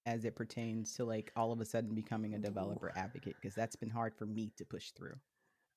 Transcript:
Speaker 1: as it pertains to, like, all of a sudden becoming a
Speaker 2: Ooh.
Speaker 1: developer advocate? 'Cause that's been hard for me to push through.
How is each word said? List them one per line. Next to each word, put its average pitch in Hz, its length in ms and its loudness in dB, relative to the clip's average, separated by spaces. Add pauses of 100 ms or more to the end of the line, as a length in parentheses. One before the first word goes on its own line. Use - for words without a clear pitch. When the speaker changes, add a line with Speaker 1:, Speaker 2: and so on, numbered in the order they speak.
Speaker 1:
as 117 180 2
it 113 120 0
pertains 113 600 0
to, 123 80 2
like, 110 320 0
all 117 160 4
of 117 80 2
a 113 40 2
sudden 113 300 2
becoming 110 400 0
a 107 40 0 (240)
Speaker 2:
Ooh. 98 160 0
Speaker 1:
developer - 180 -2
advocate? - 440 -4
'Cause - 140 -6
that's 113 220 0
been 110 140 -2
hard 113 240 2
for 107 120 -4
me 107 300 0
to - 80 -6
push - 280 -8
through. - 280 -10 (560)